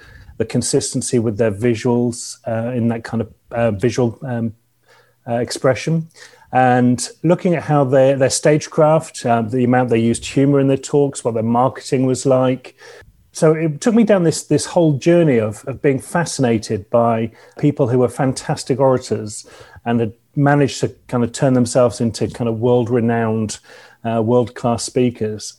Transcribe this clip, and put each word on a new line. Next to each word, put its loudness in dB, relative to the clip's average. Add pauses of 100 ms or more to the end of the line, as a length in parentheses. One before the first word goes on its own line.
(380)
the -4
consistency -2
with -2
their 0
visuals, -2 (100)
uh, -6
in -2
that -4
kind -4
of, -10 (160)
uh, 0
visual, -2
um, -4 (720)
uh, -2
expression, -2 (440)
and 4 (140)
looking 2
at -4
how 2
their, 4
their 2
stagecraft, 0
uh, 2
the -2
amount 2
they 2
used 0
humour 2
in 2
their 2
talks, -2
what -2
their -2
marketing 0
was -2
like. 0 (560)
So 2
it -4
took 2
me 4
down 2
this, 0
this -2
whole 2
journey 2
of, -4
of -10
being 2
fascinated -2
by 0 (260)
people 0
who 2
were 2
fantastic -4
orators -2 (420)
and 0
had -4 (220)
managed 2
to -2 (180)
kind -2
of -4
turn 0
themselves 2
into -2
kind -6
of -4
world-renowned, 0 (440)
uh, -2
world-class 0
speakers. -4